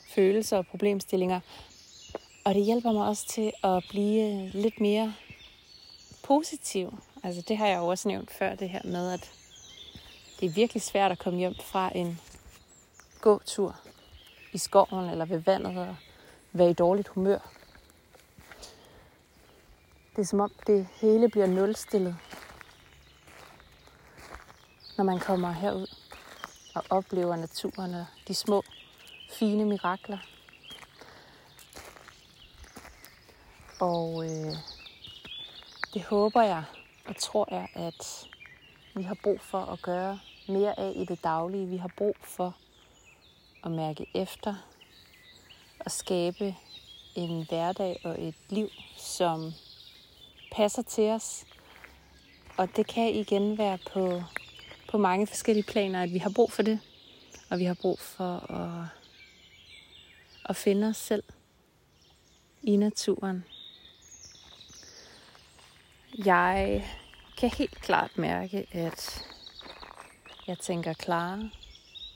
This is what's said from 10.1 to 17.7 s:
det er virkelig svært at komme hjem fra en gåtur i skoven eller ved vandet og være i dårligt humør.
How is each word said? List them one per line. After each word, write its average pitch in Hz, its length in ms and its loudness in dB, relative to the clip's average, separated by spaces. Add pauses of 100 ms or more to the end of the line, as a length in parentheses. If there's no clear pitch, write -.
det 190 60 0
er 180 40 2
virkelig 208 320 2
svært 196 300 2
at 175 80 -4
komme 180 200 -2
hjem 180 240 0
fra 185 320 -2
en 170 240 -2 (1000)
gåtur - 540 4 (760)
i 196 40 -4
skoven 190 520 4
eller 165 160 -2
ved 170 120 -2
vandet 180 400 2
og 180 180 -6 (560)
være 175 180 8
i 175 40 6
dårligt 185 340 4
humør. 190 320 2 (2750)